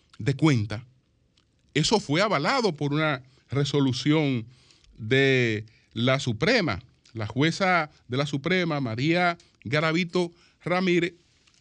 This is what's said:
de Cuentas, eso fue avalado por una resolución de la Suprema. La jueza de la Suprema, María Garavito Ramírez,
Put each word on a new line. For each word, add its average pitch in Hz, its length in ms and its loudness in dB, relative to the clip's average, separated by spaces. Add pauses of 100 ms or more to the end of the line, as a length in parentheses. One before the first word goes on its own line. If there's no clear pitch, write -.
(180)
de 110 180 0
Cuentas, 120 480 2 (920)
eso 160 280 2
fue 151 200 0
avalado 202 540 0
por 143 160 -4
una 151 320 -2 (260)
resolución 139 960 0 (520)
de 120 680 2 (280)
la 131 260 0
Suprema. 147 640 0 (300)
La 110 140 -8
jueza 165 640 0 (180)
de 123 80 -4
la 143 80 0
Suprema, 156 560 -2
María 160 560 0 (260)
Garavito 170 720 -2 (320)
Ramírez, 175 480 0 (480)